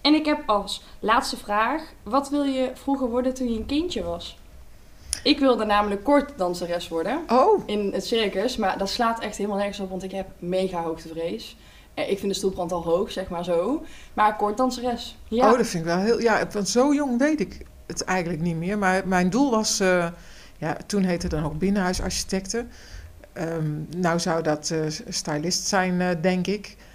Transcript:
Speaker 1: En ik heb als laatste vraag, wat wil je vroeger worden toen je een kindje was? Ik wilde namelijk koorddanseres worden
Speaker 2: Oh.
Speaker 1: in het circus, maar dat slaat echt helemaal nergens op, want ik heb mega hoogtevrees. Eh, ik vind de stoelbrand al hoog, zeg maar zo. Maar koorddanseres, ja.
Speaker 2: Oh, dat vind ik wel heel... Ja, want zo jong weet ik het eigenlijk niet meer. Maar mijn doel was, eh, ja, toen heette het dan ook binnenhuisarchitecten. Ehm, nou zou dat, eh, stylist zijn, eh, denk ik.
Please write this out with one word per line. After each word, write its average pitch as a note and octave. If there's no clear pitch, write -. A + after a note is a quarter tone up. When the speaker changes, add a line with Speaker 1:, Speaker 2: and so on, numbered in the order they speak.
Speaker 1:
En C#4+
ik D4+
heb D4
als G3+
laatste A#3+
vraag, A3+
wat C#4
wil C#4+
je C4
vroeger C4+
worden B3+
toen B3
je A3
een A3
kindje D4+
was? E3+
Ik C#4+
wilde B3
namelijk G#3
koorddanseres F3
worden E3+
Speaker 2:
Oh. C#4+
Speaker 1:
in G#3
het G3
circus, A3
maar G3
dat F#3+
slaat A#3
echt G#3+
helemaal G3
nergens G3+
op, F#3+
want F#3
ik F#3+
heb F#3
mega F3+
hoogtevrees. E3
Eh, -
ik G3
vind G3
de F3+
stoelbrand F#3
al F3
hoog, E3+
zeg F#3+
maar F3
zo. F3+
Maar G#3+
koorddanseres, A#3+
ja. A3+
Speaker 2:
Oh, A#3+
dat A3
vind E3
ik E3+
wel E3+
heel... A3
Ja, A3
want G3+
zo C#4
jong C#4
weet D4+
ik -
het -
eigenlijk E3+
niet E3+
meer. F3+
Maar F#3+
mijn F3+
doel C4
was, A3
eh, F3+
ja, D#3
toen G3+
heette F3
het E3+
dan D#3
ook D3+
binnenhuisarchitecten. F#3+
Ehm, D#3+
nou E3+
zou E3+
dat, D3+
eh, D#3+
stylist E3
zijn, F#3
eh, F3+
denk F3+
ik. G3+